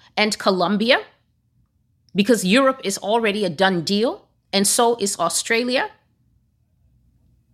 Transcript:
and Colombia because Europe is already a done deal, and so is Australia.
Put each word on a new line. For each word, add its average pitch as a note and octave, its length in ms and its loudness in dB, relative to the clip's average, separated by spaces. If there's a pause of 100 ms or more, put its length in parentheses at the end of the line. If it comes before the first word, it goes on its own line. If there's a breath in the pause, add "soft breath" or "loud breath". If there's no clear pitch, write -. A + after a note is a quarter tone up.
(160 soft breath)
and G#3+ 220 -2
Colombia G3+ 600 2 (1160)
because G3+ 300 2
Europe G3 400 2
is G3 140 -6
already G#3+ 460 -2
a F3 60 -2
done F3+ 320 0
deal, G#3+ 460 -2 (240)
and G3 140 2
so A#3 300 2
is G3 220 -4
Australia. B3 720 -2 (1600)